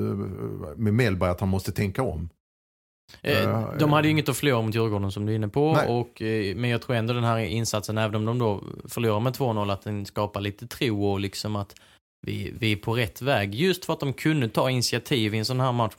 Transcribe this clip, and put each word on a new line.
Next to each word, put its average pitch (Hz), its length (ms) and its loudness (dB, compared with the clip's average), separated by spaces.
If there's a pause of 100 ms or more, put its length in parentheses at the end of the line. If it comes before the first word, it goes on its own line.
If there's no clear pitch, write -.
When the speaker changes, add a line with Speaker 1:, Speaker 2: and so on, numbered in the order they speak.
(760)
Speaker 1:
med 107 160 2
Mellberg 98 360 4
att 90 100 0
han 98 100 0
måste 95 220 -2
tänka 101 320 -2
om? 82 260 -4 (920)
Speaker 2:
Eh, 135 220 2
Speaker 1:
Eh, 104 360 0
Speaker 2:
de 151 140 6
hade 151 140 6
ju - 20 6
Speaker 1:
eh. - 20 4
Speaker 2:
inget 151 180 2
att 131 80 0
förlora 127 240 4
mot 110 140 0
Djurgården 104 360 2
som 104 140 -4
du 107 60 0
är 110 40 0
inne 107 120 0
på. 147 260 2
Speaker 1:
Nej. 147 140 4
Speaker 2:
Och, 120 340 -2
eh, 110 340 0
men 120 140 0
jag 120 120 0
tror 127 140 -2
ändå 113 180 2
den 120 100 0
här 117 140 4
insatsen, 107 600 -2
även 110 180 0
om 107 100 0
de 120 140 0
då 107 240 0 (240)
förlorar 110 320 0
med 123 140 0
två 123 200 0
noll, 104 160 0
att 98 120 -2
den 104 240 -6
skapar 101 360 -4
lite 101 260 -6
tro 104 440 -2
och 98 80 0
liksom 101 360 -4
att 101 200 -6 (520)
vi, 104 320 -6
vi 113 120 2
är 104 40 4
på 113 200 -4
rätt 117 260 -2
väg. 104 340 0
Just 175 300 0
för 165 80 -2
att 156 60 -6
de 135 140 -2
kunde 147 360 0
ta 131 200 2
initiativ 117 640 0
i - 20 0
en 107 80 -2
sån 127 140 -2
här 131 120 2
match 117 280 0